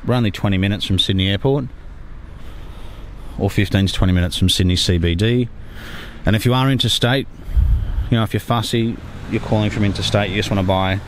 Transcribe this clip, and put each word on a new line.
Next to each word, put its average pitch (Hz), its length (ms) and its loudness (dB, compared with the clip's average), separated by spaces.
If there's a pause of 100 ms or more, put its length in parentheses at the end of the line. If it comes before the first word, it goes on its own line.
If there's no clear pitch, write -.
We're 120 100 2
only 113 160 2
twenty 101 260 0
minutes 98 280 0
from 95 140 2
Sydney 95 300 2
Airport, 135 360 0 (1700)
or 98 100 0
fifteen 98 380 2
to - 60 -2
twenty 92 180 2
minutes 87 260 2
from 92 120 4
Sydney 92 260 4
C 87 220 2
B 85 180 2
D. 117 320 2 (760)
And 101 100 4
if 110 100 -2
you 120 80 4
are 131 160 4
interstate, 127 580 2 (840)
you 117 80 4
know, 113 60 4
if 101 100 -2
you're 104 80 0
fussy, 117 560 0 (340)
you're 110 100 0
calling 107 280 2
from 104 160 0
interstate, 101 440 0
you 95 80 -2
just 101 120 -2
wanna 98 140 2
buy 95 440 2